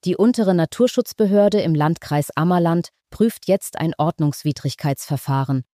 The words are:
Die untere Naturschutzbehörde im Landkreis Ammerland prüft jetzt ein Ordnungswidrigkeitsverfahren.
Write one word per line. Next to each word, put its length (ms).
Die 100
untere 380
Naturschutzbehörde 1040
im 140
Landkreis 600
Ammerland 540
prüft 360
jetzt 320
ein 200
Ordnungswidrigkeitsverfahren. 1800